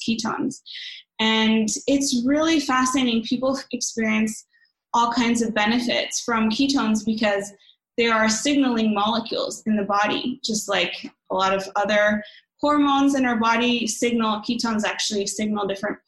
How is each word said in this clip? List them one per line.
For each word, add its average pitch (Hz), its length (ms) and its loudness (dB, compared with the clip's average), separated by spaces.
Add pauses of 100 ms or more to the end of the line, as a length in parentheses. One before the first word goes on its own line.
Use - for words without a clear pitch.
ketones. - 540 -4 (600)
And 220 480 2 (180)
it's 277 380 0
really 302 360 2
fascinating. 254 600 0
People 262 360 -2 (140)
experience 220 760 -2 (460)
all 226 200 2
kinds 233 300 2
of 214 120 -2
benefits 220 680 0
from 220 300 0
ketones 226 540 0
because 208 480 -2 (440)
they 233 100 2
are 220 220 2
signaling 240 680 2
molecules 220 720 -2
in 214 100 2
the 202 80 0
body, 202 580 -2
just 214 260 -4
like 180 420 -4 (200)
a 190 40 -4
lot 190 200 2
of 190 220 -4
other 208 460 2 (380)
hormones 277 540 4
in 262 100 2
our 240 120 2
body 233 500 2
signal. 220 540 0
Ketones 226 440 -2
actually 202 420 -2
signal 208 400 -2
different 202 420 -6